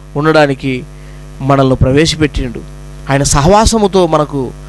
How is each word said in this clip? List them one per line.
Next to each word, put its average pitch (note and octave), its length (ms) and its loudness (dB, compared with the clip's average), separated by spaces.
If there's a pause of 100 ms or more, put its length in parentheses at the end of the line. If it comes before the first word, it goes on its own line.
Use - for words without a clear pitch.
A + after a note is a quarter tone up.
(160)
ఉండడానికి C#3+ 680 2 (580)
మనల్ని C3+ 340 2
ప్రవేశపెట్టిండు. C3+ 880 0 (480)
ఆయన C#3 140 2
సహవాసముతో F#3+ 840 2
మనకు, D3 440 -2 (180)